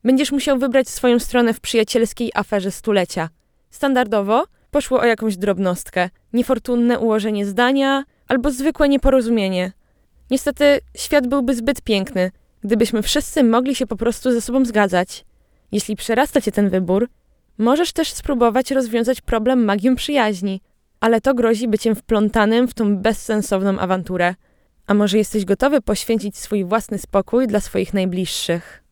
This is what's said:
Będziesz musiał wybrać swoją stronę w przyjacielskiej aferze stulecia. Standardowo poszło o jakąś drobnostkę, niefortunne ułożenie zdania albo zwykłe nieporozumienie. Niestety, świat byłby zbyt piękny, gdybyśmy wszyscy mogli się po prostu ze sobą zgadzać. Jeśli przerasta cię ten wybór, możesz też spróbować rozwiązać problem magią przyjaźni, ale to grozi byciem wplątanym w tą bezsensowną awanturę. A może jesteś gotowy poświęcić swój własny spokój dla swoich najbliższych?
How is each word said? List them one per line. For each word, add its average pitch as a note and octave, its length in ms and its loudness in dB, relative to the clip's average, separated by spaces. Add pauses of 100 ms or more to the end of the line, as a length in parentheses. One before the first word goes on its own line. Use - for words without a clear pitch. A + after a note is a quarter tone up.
Będziesz C4 280 2
musiał C#4 260 0
wybrać C4 320 0
swoją A#3+ 300 2
stronę A#3 340 0
w - 60 -6
przyjacielskiej A3+ 760 -2
aferze G3 360 -2
stulecia. F3+ 580 -2 (420)
Standardowo A#3+ 720 0 (260)
poszło C4 280 0
o G3+ 60 2
jakąś A3 320 0
drobnostkę, F#3 720 -2 (240)
niefortunne A#3+ 680 0
ułożenie G#3+ 460 -2
zdania C4+ 580 0 (240)
albo C4+ 240 0
zwykłe C#4 380 0
nieporozumienie. A3 840 2 (580)
Niestety, C#4+ 500 2 (160)
świat C#4 320 0
byłby C4 280 0
zbyt A#3+ 260 -2
piękny, F#3 500 -2 (320)
gdybyśmy G#3+ 380 -2
wszyscy D4 420 0
mogli B3 320 2
się B3+ 120 -4
po G#3+ 80 -6
prostu A#3 360 -2
ze A#3 100 0
sobą B3+ 240 0
zgadzać. G3 600 0 (460)
Jeśli G#3 240 -2
przerasta A#3 460 0
cię G3+ 100 -2
ten G#3 180 2
wybór, F#3+ 400 0 (480)
możesz C#4+ 360 2
też - 200 -2
spróbować A#3+ 580 0
rozwiązać A#3+ 500 0
problem A#3 440 0
magią G#3 300 2
przyjaźni, G#3 640 -2 (380)
ale A3+ 220 2
to C4+ 120 2
grozi A#3 340 0
byciem G#3+ 280 0
wplątanym A3 720 2
w B3 60 -8
tą G3+ 240 0
bezsensowną G3+ 840 -2
awanturę. F#3 560 -2 (520)
A G3+ 60 2
może G#3 240 2
jesteś G#3 280 0
gotowy B3+ 360 2
poświęcić G#3 560 -4
swój G3+ 280 -4
własny G#3+ 320 -4
spokój A3+ 500 0
dla G#3 120 0
swoich - 340 -4
najbliższych? F3+ 1000 -4